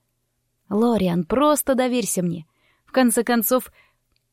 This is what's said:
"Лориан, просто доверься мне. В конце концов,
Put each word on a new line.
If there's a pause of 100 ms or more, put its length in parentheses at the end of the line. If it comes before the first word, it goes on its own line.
(680)
"Лориан,
просто
доверься
мне. (400)
В
конце
концов, (600)